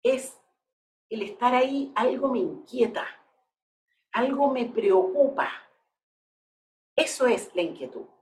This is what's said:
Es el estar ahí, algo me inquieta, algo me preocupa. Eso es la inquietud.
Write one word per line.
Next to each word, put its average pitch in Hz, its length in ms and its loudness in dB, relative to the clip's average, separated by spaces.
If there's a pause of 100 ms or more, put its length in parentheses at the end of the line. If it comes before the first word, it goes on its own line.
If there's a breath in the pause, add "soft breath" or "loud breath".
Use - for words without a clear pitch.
Es 254 380 -2 (680)
el 214 120 -8
estar 247 320 0
ahí, 269 420 0
algo 262 320 0
me 247 100 0
inquieta, - 640 -2 (1080)
algo 277 380 2
me 247 160 -2
preocupa. 190 840 2 (1400)
Eso - 320 0
es 208 280 0
la 180 80 -2
inquietud. 139 440 -10 (160)